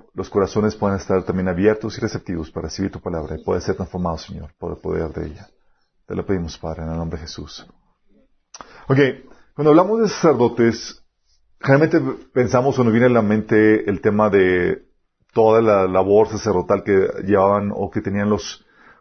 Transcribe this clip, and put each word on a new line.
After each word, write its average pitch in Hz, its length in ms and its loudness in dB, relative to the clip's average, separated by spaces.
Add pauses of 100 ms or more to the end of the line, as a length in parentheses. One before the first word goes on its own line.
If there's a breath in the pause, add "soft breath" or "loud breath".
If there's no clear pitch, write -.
(140)
los 92 160 -8
corazones 104 440 0
puedan 98 220 -2
estar 92 280 -2
también 92 240 -4
abiertos 104 500 -2
y - 20 -8
receptivos 87 500 -8
para - 180 -10
recibir 95 220 -6
tu - 120 -14
palabra 80 340 -8
y - 80 -14
poder 92 160 -2
ser - 140 -4
transformados, 90 480 -6
Señor, 80 340 -16
por 87 140 -10
el 82 80 -12
poder 82 340 -6
de 82 140 -8
ella. 90 240 -16 (560)
Te 95 80 -10
lo 90 100 -6
pedimos, 87 320 -6
Padre, 82 280 -10
en 80 80 -8
el 82 40 -8
nombre 80 220 -8
de 78 80 -14
Jesús. - 400 -18 (1200 loud breath)
Ok, 135 100 2 (560 soft breath)
cuando 151 140 0
hablamos 190 320 4
de 214 80 2
sacerdotes, 117 920 0 (580)
generalmente 143 760 2
pensamos 127 440 0
o 123 60 4
nos 113 80 2
viene 120 140 4
a 127 40 4
la 117 120 2
mente 107 640 2
el 98 140 -4
tema 107 260 2
de 92 580 2 (460)
toda 113 300 4
la 101 240 4
labor 98 420 4
sacerdotal 98 560 -2
que 95 240 2 (160)
llevaban 101 500 2
o 95 160 -6
que - 120 -6
tenían 104 260 -4
los - 380 -6 (340 soft breath)